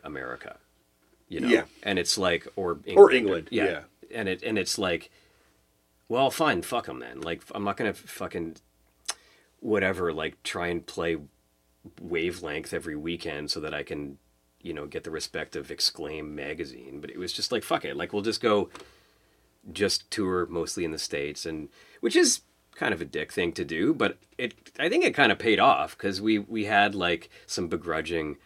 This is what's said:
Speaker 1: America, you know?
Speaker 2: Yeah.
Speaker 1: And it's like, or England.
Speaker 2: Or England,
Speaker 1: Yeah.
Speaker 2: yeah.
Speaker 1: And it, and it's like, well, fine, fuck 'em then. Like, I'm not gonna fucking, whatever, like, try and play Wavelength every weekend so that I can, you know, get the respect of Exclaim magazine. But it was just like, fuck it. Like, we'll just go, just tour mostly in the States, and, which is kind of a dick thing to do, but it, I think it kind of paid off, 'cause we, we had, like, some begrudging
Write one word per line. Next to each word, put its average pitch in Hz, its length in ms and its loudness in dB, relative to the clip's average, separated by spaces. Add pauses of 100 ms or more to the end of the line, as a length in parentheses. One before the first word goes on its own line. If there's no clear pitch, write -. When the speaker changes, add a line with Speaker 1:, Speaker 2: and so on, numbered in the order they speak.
Speaker 1:
America, 65 540 -10 (720)
you 85 100 -6
know? - 80 0
Speaker 2:
Yeah. 85 160 6 (200)
Speaker 1:
And 98 160 0
it's - 180 0
like, 87 380 2
or 87 300 -2
England. - 120 4
Speaker 2:
Or 196 140 12
England, 98 400 0
Speaker 1:
Yeah. 113 140 2
Speaker 2:
yeah. 85 140 0 (340)
Speaker 1:
And 110 160 -4
it, 92 140 -4
and 110 140 -2
it's 92 200 -2
like, 90 340 -2 (960)
well, 127 220 4
fine, 135 320 2
fuck - 280 -4
'em 64 100 -8
then. 60 220 -12
Like, 85 200 -6 (120)
I'm 101 100 -6
not 101 140 -2
gonna 107 160 0
fucking, 85 640 -8 (1000)
whatever, 95 540 0
like, 78 300 -6
try 87 240 -4
and 85 180 -2
play 85 320 -2 (840)
Wavelength 82 720 -4
every 80 220 -6
weekend 76 560 -6
so - 80 -4
that 76 140 -6
I 73 100 -6
can, 71 340 -8 (440)
you 85 120 -10
know, 73 140 -8
get 78 160 -10
the 82 80 -10
respect 78 440 -8
of 71 160 -8
Exclaim 76 640 -4
magazine. 69 680 -10
But - 100 -14
it - 80 -14
was 90 140 -6
just - 180 -4
like, 110 120 -2
fuck - 220 -2
it. 69 100 -6
Like, 85 180 -6
we'll 104 100 0
just 110 180 0
go, 104 280 4 (1000)
just 95 400 0
tour 92 360 0
mostly 85 380 -4
in 80 60 -2
the 78 80 -6
States, 73 460 -6
and, 78 240 -6 (320)
which - 140 2
is 320 260 6 (340)
kind - 180 -2
of 82 80 -4
a 76 40 -6
dick 76 260 -6
thing 87 220 0
to 87 100 -4
do, 80 300 0
but 117 240 0 (200)
it, 123 160 -4 (240)
I 131 120 0
think 349 160 2
it - 100 2
kind 127 160 6
of - 80 2
paid 107 200 4
off, 78 380 4
'cause 98 220 -4
we, 107 200 2
we 107 260 -4
had, 101 280 4
like, 87 360 0 (180)
some 90 220 -4
begrudging 80 760 -4